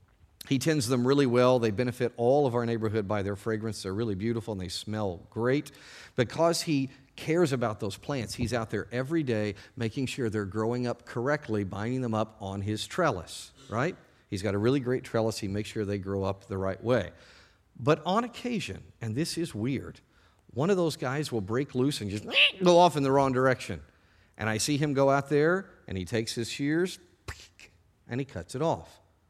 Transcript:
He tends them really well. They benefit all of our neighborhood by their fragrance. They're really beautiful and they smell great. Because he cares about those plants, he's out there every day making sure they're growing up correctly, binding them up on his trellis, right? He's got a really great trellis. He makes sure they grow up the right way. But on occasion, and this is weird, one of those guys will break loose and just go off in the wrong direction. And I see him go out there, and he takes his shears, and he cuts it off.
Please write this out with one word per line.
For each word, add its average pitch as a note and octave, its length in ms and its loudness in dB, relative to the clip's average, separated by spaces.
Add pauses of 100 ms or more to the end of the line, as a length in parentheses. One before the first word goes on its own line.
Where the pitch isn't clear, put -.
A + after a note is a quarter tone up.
(480)
He C3+ 120 2
tends D3+ 260 2
them A#2+ 180 2
really C#3 220 6
well. B2 320 6
They A2+ 140 2
benefit A#2+ 440 -2
all C3+ 300 4
of A#2 80 0
our A#2+ 100 0
neighborhood A2 440 -2
by G#2 140 0
their G2+ 120 -4
fragrance. A2 480 -6
They're F#2+ 100 -4
really G#2+ 220 -2
beautiful A2+ 380 -4
and G2 80 -6
they F2 80 -6
smell G#2 600 -6
great. B2+ 440 -2 (420)
Because E3 480 2
he C#3 280 0 (260)
cares D#3+ 360 2
about A#2 280 -2
those G2+ 160 -4
plants, A#2+ 400 -6
he's A#2 180 -2
out A2+ 160 -2
there G#2 220 -4
every C#3 320 -2
day G#2+ 320 0 (200)
making A#2+ 300 -2
sure A#2 240 -2
they're G#2 140 -2
growing A2+ 420 -2
up - 180 -6
correctly, A#2+ 600 -2
binding G#2+ 380 -4
them A2+ 120 -2
up A2 260 -2
on G2 200 -6
his G#2+ 260 -4
trellis, - 640 -2 (180)
right? B2+ 280 -2 (340)
He's F#2+ 120 -4
got G2+ 120 0
a G2+ 40 0
really B2+ 220 4
great B2+ 220 -2
trellis. A2+ 360 0
He G2+ 100 -6
makes G#2 220 -4
sure A2 140 -4
they G2+ 140 -2
grow G2 240 -4
up F#2+ 240 -4
the G2 120 -6
right F#2+ 260 -4
way. A2 260 0 (680)
But D3+ 260 2
on G3+ 160 2
occasion, A3+ 640 -6 (160)
and A2 160 -4
this E3 200 -2
is E3 200 -6
weird, A#2+ 440 -4 (540)
one D3 160 2
of G3 60 4
those E3+ 200 2
guys C#3 360 -4
will A#2 80 0
break A#2 340 -2
loose C3+ 260 2
and G#2 100 -4
just G#2 160 -6 (360)
go F3 160 8
off F3 180 8
in C#3+ 60 2
the C3+ 80 2
wrong C3+ 220 6
direction. B2 480 0 (580)
And G#2+ 100 -2
I A2 80 0
see C#3+ 220 0
him D3 160 0
go C3+ 160 6
out C#3 180 2
there, D#3+ 400 2 (180)
and F#2 100 -8
he F2+ 100 -4
takes A2+ 280 -2
his A#2 160 -4
shears, D#3+ 480 -2 (1120)
and A#2+ 100 -4
he C#3 60 -4
cuts F2+ 300 -12
it B2+ 80 -4
off. C3+ 260 -2 (420)